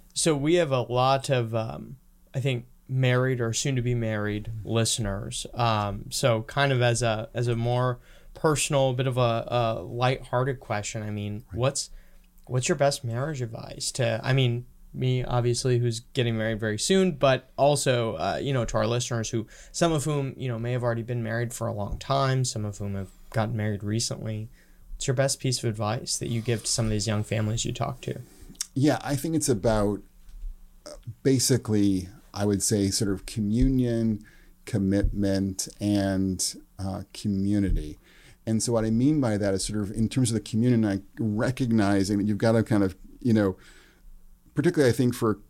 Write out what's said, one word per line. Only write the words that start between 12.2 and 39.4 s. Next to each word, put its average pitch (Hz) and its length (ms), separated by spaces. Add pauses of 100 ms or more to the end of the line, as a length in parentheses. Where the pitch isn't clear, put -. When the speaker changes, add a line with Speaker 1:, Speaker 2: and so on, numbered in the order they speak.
Speaker 1:
what's 127 220
your 170 80
best 139 280
marriage 127 380
advice - 500
to, 113 320
I 131 80
mean, 123 320 (300)
me, 127 280
obviously, 120 560
who's 117 220
getting 117 380
married 110 200
very 107 200
soon, 190 340
but 131 460
also, 127 560
uh, 80 260
you 139 140
know, 120 100
to 110 140
our 110 80
listeners 117 420
who, 110 180 (240)
some 170 220
of 143 120
whom, 143 340
you 131 100
know, 117 100
may 123 140
have 123 100
already 117 200
been 120 200
married 117 300
for 113 140
a 107 80
long 101 240
time, 135 460
some 107 200
of 104 140
whom 101 160
have 95 160 (200)
gotten 113 240
married 107 300
recently. 110 640 (460)
What's - 120
your 131 80
best - 260
piece 127 220
of 117 60
advice 110 480
that - 120
you 117 120
give 113 220
to - 80
some 113 160
of 110 40
these 104 160
young 107 160
families 110 440
you - 60
talk - 300
to? - 180 (540)
Speaker 2:
Yeah, 135 280
I 143 120
think 160 220
it's 147 120
about, 104 520 (840)
uh, - 60 (300)
basically, 104 840 (240)
I 101 140
would 101 160
say, 101 280
sort 101 220
of - 140
communion, 113 960 (400)
commitment, 98 1040 (120)
and, 98 760 (240)
uh, 95 240 (100)
community. 95 840 (480)
And 110 160
so 123 100
what 113 140
I 113 40
mean 135 300
by 107 160
that 101 160